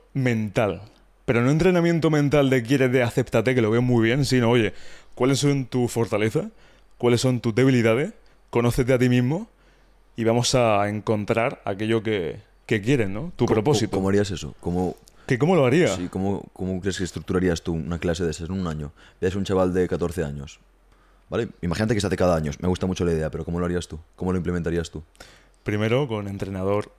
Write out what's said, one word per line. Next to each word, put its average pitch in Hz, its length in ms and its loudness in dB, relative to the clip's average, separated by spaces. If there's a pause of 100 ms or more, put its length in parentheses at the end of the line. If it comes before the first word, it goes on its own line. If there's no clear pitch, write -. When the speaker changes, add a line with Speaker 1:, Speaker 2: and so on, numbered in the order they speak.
(140)
Speaker 1:
mental. 110 680 0 (420)
Pero 117 180 2
no 127 80 4
entrenamiento 170 600 2
mental 143 400 4
de 131 120 2
"quieres 131 300 2
de 131 100 4
acéptate", 120 520 0
que 123 80 4
lo 107 80 2
veo 120 120 2
muy 123 220 4
bien, 127 200 2
sino, 120 260 2
oye, 113 220 2 (420)
¿cuáles 131 240 2
son 143 280 0
tus 123 240 -2
fortalezas? 113 560 -2 (520)
¿Cuáles 120 220 4
son 127 200 0
tus 113 140 -2
debilidades? 127 580 4 (380)
Conócete 120 420 2
a 127 60 4
ti 123 100 4
mismo 123 400 0 (680)
y 113 80 -4
vamos 113 300 2
a 107 340 2
encontrar 107 760 -2
aquello 107 380 -2
que, 98 380 -4 (260)
que 110 160 0
quieres, 113 260 0
¿no? 110 280 -8
Tu 123 100 2
Speaker 2:
¿Cómo, 113 80 2
Speaker 1:
propósito. 107 420 2
Speaker 2:
cómo 95 120 0
harías 101 220 2
eso? 78 300 -10
¿Cómo 90 360 -4 (300)
Speaker 1:
¿Que 127 120 0
cómo 156 160 2
lo 151 100 4
haría? 143 300 4
Speaker 2:
Sí, 90 160 -6
¿cómo, 98 420 -4
cómo 92 280 -6
crees 90 180 -4
que 92 60 -4
estructurarías 87 580 -2
tú 85 120 -4
una 82 260 -6
clase 90 240 -2
de 82 80 -2
esas 80 160 -10
en 92 100 -6
un 90 80 -4
año? 76 240 -6 (300)
Ves 92 160 -2
un 98 80 -4
chaval 92 280 0
de 90 140 2
catorce 82 380 -4
años, 71 340 -10 (680)
¿vale? 110 200 -2 (140)
Imagínate 107 320 0
que 101 60 0
se 98 80 -2
hace 85 80 0
cada 90 180 4
año. 78 240 -2
Me 82 80 -6
gusta 92 200 0
mucho 92 180 -2
la 87 80 2
idea, 78 180 -2
pero 78 140 -8
¿cómo 85 160 -4
lo 87 60 -2
harías 87 200 -4
tú? 80 140 -14 (160)
¿Cómo 92 160 -4
lo 92 60 0
implementarías 85 520 -4
tú? 80 140 -14 (580)
Speaker 1:
Primero, 110 460 -2
con 104 180 -6
entrenador, 98 720 -4